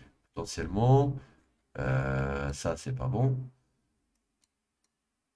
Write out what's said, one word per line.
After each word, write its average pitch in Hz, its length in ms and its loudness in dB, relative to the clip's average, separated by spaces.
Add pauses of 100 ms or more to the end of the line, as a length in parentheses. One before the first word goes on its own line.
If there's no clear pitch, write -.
(340)
potentiellement, 113 800 2 (640)
euh, 67 760 -2
ça, 82 240 -4
c'est 127 200 -8
pas 64 100 -4
bon. 127 320 0 (2000)